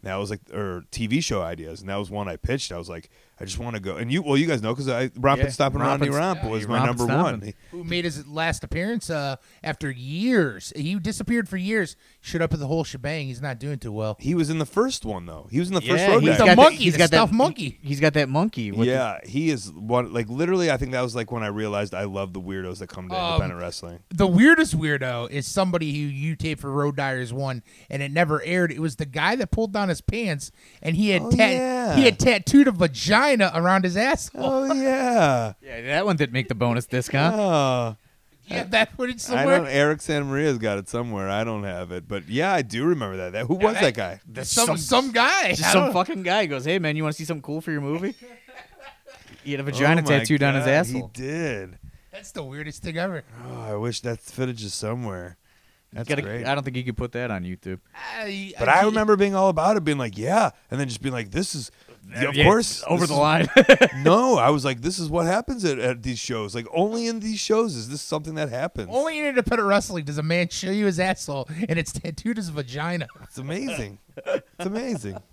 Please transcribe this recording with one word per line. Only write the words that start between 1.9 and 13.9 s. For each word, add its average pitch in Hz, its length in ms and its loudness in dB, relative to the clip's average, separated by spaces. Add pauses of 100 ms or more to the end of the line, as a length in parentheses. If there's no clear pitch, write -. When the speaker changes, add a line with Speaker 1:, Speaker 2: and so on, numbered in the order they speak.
Speaker 1:
was 101 140 -6
one 104 180 -6
I 82 80 -8
pitched. - 360 -6
I 87 60 -8
was 85 100 -12
like, 85 200 -14 (340)
I - 20 -10
just 92 140 -10
wanna 117 220 -6
go. 92 160 -6
And 117 160 -6
you, 139 100 0
well, 143 140 2
you 156 100 4
guys 135 160 0
know, 110 120 -2
'cause 135 140 -6
I, 127 280 -2
Rompin' 135 300 2
Speaker 2:
Yeah, 139 40 -2
Speaker 1:
Stompin' 139 300 0
Ronnie 139 280 0
Speaker 2:
Rompin' 139 60 0
Speaker 1:
Romp 165 280 -2
Speaker 2:
St-, 110 100 -4
Speaker 1:
was 110 100 -2
Speaker 2:
yeah, 107 60 -6
Speaker 1:
my 120 100 -2
Speaker 2:
Rompin' 123 180 2 (100)
Speaker 1:
number - 0 - (160)
one. 123 180 0
Speaker 2:
Stompin'. 101 140 -12 (180)
Speaker 3:
Who 175 120 -12
made 170 200 -4
his 147 220 -6
last 156 360 -4
appearance, 185 480 -6
uh, 139 260 -4 (280)
after 156 260 -6
years. 143 840 0
He 156 220 -4
disappeared 220 500 -2
for 190 80 -6
years. 190 400 -2 (240)
Showed - 200 -4
up 165 120 2
at 160 80 -2
the 143 80 -4
whole 160 160 0
shebang. 143 420 -6
He's 127 160 -8
not 131 160 -6
doing 139 220 -6
too 117 100 -8